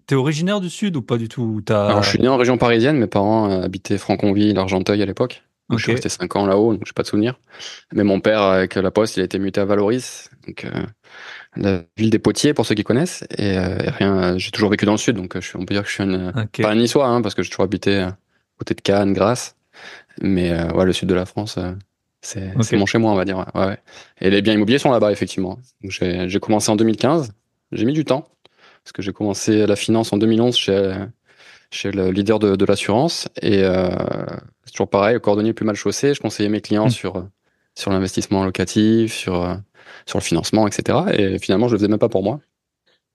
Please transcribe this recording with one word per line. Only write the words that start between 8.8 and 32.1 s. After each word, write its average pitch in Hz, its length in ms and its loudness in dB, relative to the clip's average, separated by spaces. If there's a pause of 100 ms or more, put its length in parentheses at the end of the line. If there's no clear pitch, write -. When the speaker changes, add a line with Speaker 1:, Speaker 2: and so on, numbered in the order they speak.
Speaker 2:
poste, 107 240 0
il 95 60 0
a - 20 0
été 95 160 -4
muté 98 220 -2
à 101 40 0
Valoris, 104 640 -2 (160)
donc, - 200 -14
euh, - 180 -6 (720)
la 95 280 0 (120)
ville 110 140 2
des 110 100 2
potiers, 143 340 2
pour 117 120 0
ceux 113 100 0
qui 104 80 -2
connaissent. 139 400 -2 (140)
Et, 98 200 0
euh, 92 240 -2
et - 80 -2
rien, 92 440 0
euh, 92 40 -2
j'ai - 140 -6
toujours 104 180 0
vécu 101 160 0
dans 101 60 4
le 107 60 2
sud, 120 180 -2
donc, 92 220 -8
euh, 87 40 -8
je - 60 -10
suis, - 100 -14
on 90 80 -8
peut 98 80 -6
dire 101 100 -2
que - 40 -12
je - 60 -6
suis 101 100 -4
un, 92 260 -2
Speaker 1:
Ok. 110 320 -6
Speaker 2:
pas 107 80 2
un 107 60 2
niçois, 120 320 2
hein, 120 140 2
parce 104 120 -2
que 92 100 -2
j'ai 87 60 -10
toujours - 140 -2
habité, 98 340 0
euh, 92 120 -2 (480)
côté - 160 -6
de - 80 -16
Cannes, 98 320 2
Grasse. 104 420 0 (640)
Mais, 90 300 2
euh, 85 220 -2
ouais, 92 100 2
le 92 80 4
sud 90 160 -2
de 92 80 2
la 90 100 0
France, 107 320 -8
euh, 95 140 -6 (500)
c'est, 95 360 -10
Speaker 1:
Ok. 113 80 2
Speaker 2:
c'est 120 100 0
mon 101 100 4
chez-moi, 113 280 2
on - 20 2
va 92 80 2
dire. 95 140 -4
Ouais, 92 80 -6 (160)
ouais, 95 60 2
ouais. 101 100 -4 (420)
Et 92 100 2
les 101 120 4
biens 107 140 2
immobiliers 107 240 2
sont 147 120 2
là-bas, 104 220 4
effectivement. 95 460 -6 (220)
Donc, 98 100 -12
j'ai, 92 360 -2
j'ai 95 140 0
commencé 107 300 0
en 107 40 2
deux 113 100 4
mille 110 120 2
quinze. 135 340 0 (400)
J'ai 104 140 -2
mis 135 80 0
du 156 100 0
temps, 131 240 -2 (560)
parce - 80 -20
que - 100 -10
j'ai 98 120 -6
commencé 107 520 0
la 101 120 2
finance 113 340 0
en 101 60 2
deux 110 100 2
mille 113 140 4
onze 123 160 2
chez, 98 360 0 (800)
chez - 200 -6
le 92 200 0